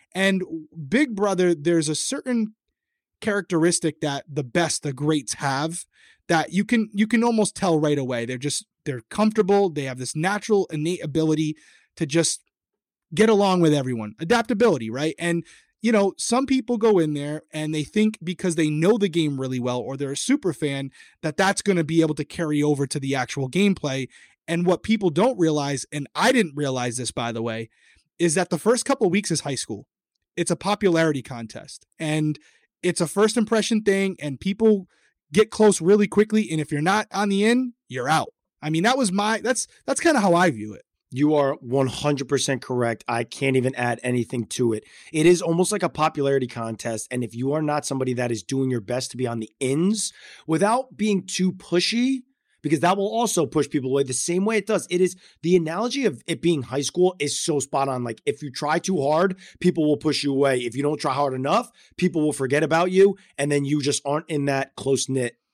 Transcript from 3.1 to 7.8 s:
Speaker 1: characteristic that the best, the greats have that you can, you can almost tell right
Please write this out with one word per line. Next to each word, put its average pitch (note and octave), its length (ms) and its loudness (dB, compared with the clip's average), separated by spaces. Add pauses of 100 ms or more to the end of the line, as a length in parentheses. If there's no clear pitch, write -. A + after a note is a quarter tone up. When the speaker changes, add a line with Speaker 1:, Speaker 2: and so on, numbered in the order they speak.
Speaker 1:
characteristic E3+ 800 0
that C#3 300 -6
the C#3 120 -4
best, D#3 400 -2
the C#3+ 100 -4
greats D3 420 -2
have D3 500 -4 (420)
that E3 260 0
you F#3+ 100 0
can, A3+ 300 0
you G#3 140 2
can A3+ 180 2
almost A3 300 0
tell E3+ 220 2
right D3+ 200 2